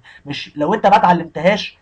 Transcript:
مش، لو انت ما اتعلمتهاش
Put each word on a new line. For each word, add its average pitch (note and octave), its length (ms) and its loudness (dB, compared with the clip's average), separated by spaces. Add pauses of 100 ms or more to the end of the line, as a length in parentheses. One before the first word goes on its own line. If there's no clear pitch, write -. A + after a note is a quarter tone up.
(260)
مش، C#3+ 320 -12
لو D3+ 160 0
انت G#3+ 140 2
ما F#3+ 80 4
اتعلمتهاش F3 880 0